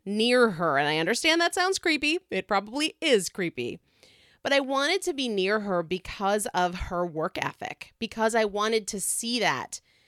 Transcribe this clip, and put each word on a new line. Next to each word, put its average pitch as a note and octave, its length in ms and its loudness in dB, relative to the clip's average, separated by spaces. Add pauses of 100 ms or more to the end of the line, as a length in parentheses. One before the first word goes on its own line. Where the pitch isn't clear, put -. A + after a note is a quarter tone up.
near A#3 460 4
her. D#3+ 260 0
And C#3 100 2
I D#3 120 2
understand A#3+ 420 2
that E4+ 140 0
sounds F#4+ 240 0
creepy. D4+ 400 0 (120)
It F#3+ 160 -4
probably G#3+ 540 -2
is B3 300 4
creepy. B2+ 500 -6 (640)
But C4+ 100 -2
I C#4 80 4
wanted C#4 420 0
to F4 120 -2
be C4+ 160 -2
near G3+ 300 2
her F#3+ 220 0
because G3 680 -2
of F3+ 220 0
her F3+ 320 -4
work D#3 340 -6
ethic, - 580 -8
because A3 360 0
I A3 100 4
wanted G#3 440 0
to G3+ 120 -6
see A#3 400 -2
that C#3+ 400 -2 (280)